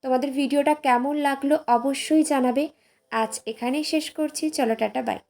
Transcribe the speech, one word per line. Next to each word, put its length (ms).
তোমাদের 260
ভিডিওটা 340
কেমন 260
লাগলো 280
অবশ্যই 560
জানাবে। 320
আজ 200
এখানেই 400
শেষ 140
করছি, 260
চলো 220
টাটা, 280
বাই। 120